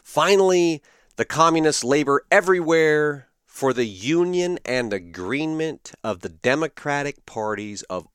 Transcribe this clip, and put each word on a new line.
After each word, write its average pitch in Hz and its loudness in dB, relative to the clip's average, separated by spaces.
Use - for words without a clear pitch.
"Finally, 180 2
the 113 -2
communists 160 2
labor 139 0
everywhere 160 2
for - -2
the 120 0
union 175 -2
and 120 -4
agreement 123 -6
of 101 -6
the 98 -10
democratic 143 -4
parties 107 -8
of 90 -10